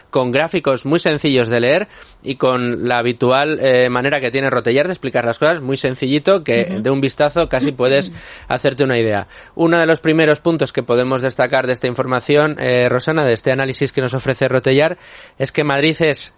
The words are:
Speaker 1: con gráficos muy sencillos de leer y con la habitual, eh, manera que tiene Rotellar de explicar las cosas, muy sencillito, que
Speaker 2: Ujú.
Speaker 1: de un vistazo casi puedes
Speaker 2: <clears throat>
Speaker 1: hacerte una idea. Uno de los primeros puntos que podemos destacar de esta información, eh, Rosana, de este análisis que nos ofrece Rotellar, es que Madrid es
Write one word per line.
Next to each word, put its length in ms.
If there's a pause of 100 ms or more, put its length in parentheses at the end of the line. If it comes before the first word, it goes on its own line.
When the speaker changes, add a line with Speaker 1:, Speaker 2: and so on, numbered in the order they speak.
(100)
Speaker 1:
con 220
gráficos 520
muy 140
sencillos 500
de 120
leer 280 (360)
y 100
con 540
la 100
habitual, 640
eh, 260
manera 320
que 120
tiene 180
Rotellar 380
de 40
explicar 320
las 140
cosas, 240
muy 160
sencillito, 640
que 240
Speaker 2:
Ujú. 140
Speaker 1:
de 80
un 100
vistazo 480
casi 240
puedes 400 (180)
Speaker 2:
<clears throat> 180
Speaker 1:
hacerte 360
una 140
idea. 300 (260)
Uno 240
de 80
los 140
primeros 400
puntos 320
que 100
podemos 400
destacar 460
de 40
esta 140
información, 720
eh, 320
Rosana, 340
de 80
este 200
análisis 400
que 100
nos 120
ofrece 340
Rotellar, 500 (400)
es 140
que 100
Madrid 380
es 380